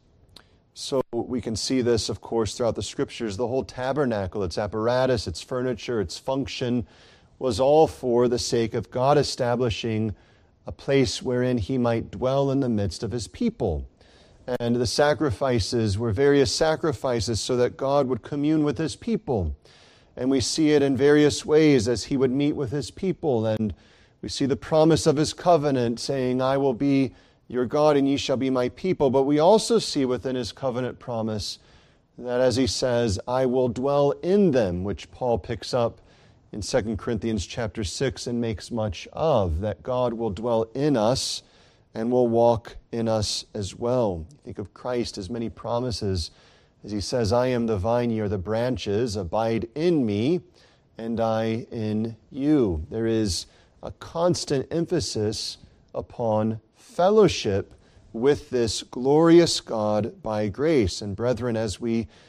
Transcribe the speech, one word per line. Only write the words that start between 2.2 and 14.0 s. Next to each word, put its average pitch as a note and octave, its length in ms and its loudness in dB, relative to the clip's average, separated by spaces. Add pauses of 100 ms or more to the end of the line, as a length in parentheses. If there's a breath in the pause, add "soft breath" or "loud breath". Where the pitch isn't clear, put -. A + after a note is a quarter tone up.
course, A2+ 340 -2
throughout A2+ 200 0
the A2+ 60 -6
Scriptures. A2 540 -6
The A#2 140 -4
whole C3 160 -2
tabernacle, B2+ 760 -2
its F2+ 160 -4
apparatus, A#2 720 0
its F2+ 140 -8
furniture, B2+ 580 -4
its - 180 -6
function, B2 720 -4 (520 soft breath)
was A#2+ 200 -2
all D3+ 280 6
for B2 420 2
the A#2+ 100 0
sake A2+ 340 -2
of A2+ 160 -6
God C3+ 280 2
establishing A#2+ 960 -2 (500 soft breath)
a B2+ 60 -12
place C#3 500 0
wherein B2 360 0
He C3 200 -4
might A#2 320 0
dwell C3+ 420 0
in C3+ 100 0
the B2+ 80 0
midst G2+ 340 -2
of G#2+ 80 -6
His A#2+ 160 -6
people. G2 580 -4 (760 soft breath)